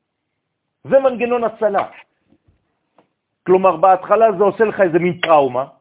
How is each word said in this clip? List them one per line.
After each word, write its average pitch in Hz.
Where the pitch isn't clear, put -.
זה 220
מנגנון 240
הצלה. 208
כלומר, 185
בהתחלה 190
זה 196
עושה 202
לך 214
איזה 170
מין 175
טראומה, 139